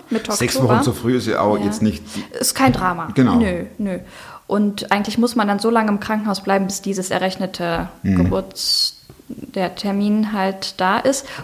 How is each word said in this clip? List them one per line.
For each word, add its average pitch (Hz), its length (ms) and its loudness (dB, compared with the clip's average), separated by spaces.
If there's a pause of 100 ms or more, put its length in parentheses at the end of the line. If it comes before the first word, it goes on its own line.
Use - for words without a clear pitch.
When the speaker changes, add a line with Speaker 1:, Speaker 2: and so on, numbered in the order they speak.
Speaker 1:
Mitte 233 220 -2
Speaker 2:
Sechs 123 240 0
Speaker 1:
Oktober. 120 200 4
Speaker 2:
Wochen 117 80 4
zu 127 100 2
früh 123 240 0
ist 107 100 -2
ja - 140 2
auch 104 180 4
Speaker 1:
Ja. 104 60 -2
Speaker 2:
jetzt 104 160 -2
nicht 107 200 2 (380)
Speaker 1:
Ist - 160 -2
kein 254 180 4
Drama. 175 400 -2
Speaker 2:
Genau. 254 220 4
Speaker 1:
Nö, 185 300 2 (120)
nö. 190 220 -4 (480)
Und 202 440 0
eigentlich 208 280 0
muss 233 160 2
man 214 120 2
dann 202 120 2
so 226 100 2
lange 226 200 2
im 202 100 2
Krankenhaus 214 420 -2
bleiben, 196 240 2
bis 190 160 -6
dieses 190 300 -4
errechnete 180 800 -2 (120)
Speaker 2:
Mhm. 196 140 2
Speaker 1:
Geburts-, 92 800 0 (320)
der - 480 -6
Termin 208 580 0
halt 190 440 -2
da 190 200 2
ist. 269 280 0 (180)